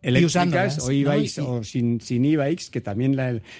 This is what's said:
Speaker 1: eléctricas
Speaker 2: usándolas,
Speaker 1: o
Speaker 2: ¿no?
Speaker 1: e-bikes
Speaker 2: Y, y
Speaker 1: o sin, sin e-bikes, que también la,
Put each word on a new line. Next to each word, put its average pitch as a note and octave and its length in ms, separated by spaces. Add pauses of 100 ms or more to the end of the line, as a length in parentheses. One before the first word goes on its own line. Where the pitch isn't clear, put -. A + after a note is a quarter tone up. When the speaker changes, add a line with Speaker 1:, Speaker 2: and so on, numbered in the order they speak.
Speaker 1:
eléctricas B2+ 220
Speaker 2:
usándolas, F3 540
Speaker 1:
o B2 80
Speaker 2:
¿no? C3 40
Speaker 1:
e-bikes C#3+ 500
Speaker 2:
Y, - 20
y C3+ 40
Speaker 1:
o A#2+ 160
sin, A#2 380
sin B2 240
e-bikes, D3+ 460
que A#2 100
también B2+ 340
la, B2+ 240 (200)